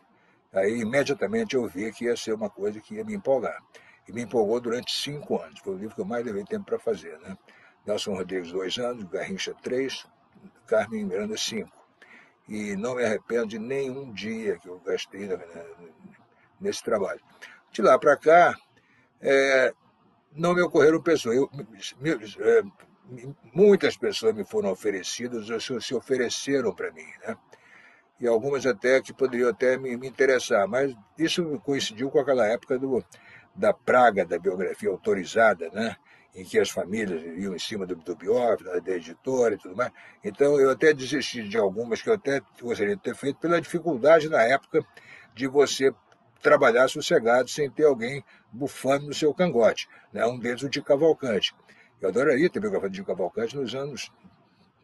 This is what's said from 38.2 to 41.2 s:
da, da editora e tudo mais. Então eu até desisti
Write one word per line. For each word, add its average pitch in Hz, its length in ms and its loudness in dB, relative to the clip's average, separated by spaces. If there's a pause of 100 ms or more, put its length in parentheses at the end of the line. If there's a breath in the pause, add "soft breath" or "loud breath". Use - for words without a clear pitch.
da, 90 160 -6
da 180 140 -6
editora 202 640 -2
e - 20 -8
tudo 90 160 -16
mais. 120 160 -4 (320 loud breath)
Então 143 380 2
eu 135 100 6
até 151 240 4
desisti 123 540 -6